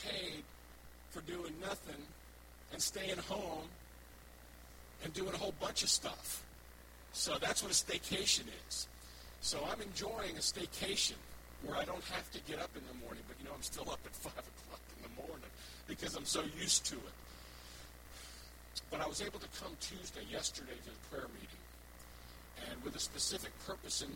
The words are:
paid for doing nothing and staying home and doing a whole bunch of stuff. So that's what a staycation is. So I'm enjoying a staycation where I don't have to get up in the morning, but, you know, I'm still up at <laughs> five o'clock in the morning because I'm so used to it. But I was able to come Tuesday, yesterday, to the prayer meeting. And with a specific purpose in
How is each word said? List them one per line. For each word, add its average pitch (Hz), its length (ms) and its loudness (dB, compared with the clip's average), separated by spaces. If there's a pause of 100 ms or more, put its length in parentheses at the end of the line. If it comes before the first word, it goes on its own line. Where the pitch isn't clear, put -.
paid 180 380 0 (640)
for - 140 -6
doing 165 400 -2
nothing 190 400 -2 (680)
and 156 120 0
staying 190 340 4
home 170 480 0 (1400)
and 160 100 -2
doing 190 180 2
a 175 60 2
whole 185 200 2
bunch - 240 4
of - 60 6
stuff. - 560 4 (720)
So - 260 4
that's - 220 6
what 277 100 2
a - 20 10
staycation - 680 8 (240)
is. - 200 0 (520)
So 147 320 4
I'm 220 80 2
enjoying 196 560 0
a 156 40 -2
staycation - 760 4 (480)
where - 140 2
I 147 80 4
don't - 180 0
have - 280 -2
to - 80 -4
get - 200 -2
up - 160 -2
in - 60 -4 (100)
the - 140 -6
morning, - 200 -4
but, - 140 -8
you - 60 -6
know, - 80 -4
I'm - 80 -4
still - 280 0
up - 140 0
at - 80 -8
<laughs> - 40 -6
five - 160 -4
o'clock - 520 -8 (140)
in - 40 -8
the - 240 -6
morning - 220 -6 (400)
because 160 260 0
I'm 147 120 -2
so 156 160 6 (180)
used - 260 8
to - 100 2
it. - 200 -6 (1700)
But 120 100 2
I 123 60 4
was - 160 2
able - 160 0
to - 100 -6 (140)
come 170 180 -2
Tuesday, - 500 -4
yesterday, - 460 0
to - 140 -10
the - 180 -10
prayer 131 200 -4 (120)
meeting. - 240 -10 (1080)
And - 140 -4
with - 120 -2
a - 40 0
specific - 520 2 (140)
purpose - 360 0
in 139 140 -2